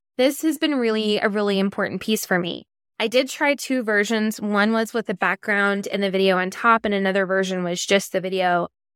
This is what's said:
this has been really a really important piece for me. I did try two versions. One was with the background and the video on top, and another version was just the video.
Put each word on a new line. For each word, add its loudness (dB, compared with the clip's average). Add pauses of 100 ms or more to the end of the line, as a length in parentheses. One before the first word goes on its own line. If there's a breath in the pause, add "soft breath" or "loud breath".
(180)
this 2
has 0
been 0
really 0
a 0
really 0
important -2
piece -2
for 0
me. -6 (320)
I 0
did 0
try 0
two -2
versions. 0
One 2
was -2
with -4
the -2
background 0
and -2
the 0
video 2
on -2
top, 2
and 0
another 2
version 0
was -4
just 0
the -2
video. 0 (280)